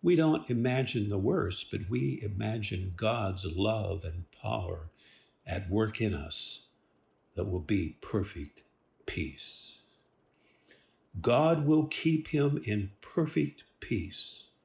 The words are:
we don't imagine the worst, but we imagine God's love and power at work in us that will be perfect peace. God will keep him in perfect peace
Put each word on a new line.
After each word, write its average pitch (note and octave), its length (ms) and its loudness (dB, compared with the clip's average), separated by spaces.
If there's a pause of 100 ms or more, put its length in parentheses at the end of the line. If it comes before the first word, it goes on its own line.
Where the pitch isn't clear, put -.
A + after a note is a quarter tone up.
we F3 140 6
don't D#3+ 340 4
imagine B2 600 2
the G2+ 80 0
worst, F#2+ 520 0
but - 200 -4
we C3 340 0
imagine G2+ 720 -4
God's G2 500 -2
love G2 580 0
and E2+ 220 -6 (160)
power F2 480 -4 (560)
at F#2 240 -4
work G#2+ 320 2
in G2+ 140 0
us - 460 -8 (720)
that - 100 -2
will F2+ 140 -2
be E2 420 -2
perfect - 600 -6 (420)
peace. - 680 -8 (1500)
God D3 440 6
will D#3 200 6
keep D#3 420 2
him C#3+ 380 2
in G#2 340 0
perfect E2 640 -2 (160)
peace - 640 -6 (220)